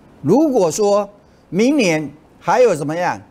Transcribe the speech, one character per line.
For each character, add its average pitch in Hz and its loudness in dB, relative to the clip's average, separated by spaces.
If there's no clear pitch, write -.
如 269 2
果 196 0
说 202 -2
明 240 0
年 160 0
还 196 0
有 220 4
怎 147 -6
么 151 -6
样， 156 -4